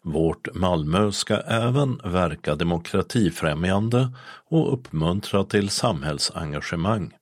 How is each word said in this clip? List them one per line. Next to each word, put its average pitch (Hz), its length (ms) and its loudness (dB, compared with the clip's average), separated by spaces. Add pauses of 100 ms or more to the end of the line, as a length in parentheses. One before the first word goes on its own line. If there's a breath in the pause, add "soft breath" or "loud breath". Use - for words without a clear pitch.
Vårt 80 520 -2
Malmö 90 580 2
ska 107 260 -2
även 123 680 0
verka 85 520 0
demokratifrämjande 92 1600 0 (360 loud breath)
och 160 240 2
uppmuntra 95 720 0
till 101 260 2
samhällsengagemang. 82 1500 -2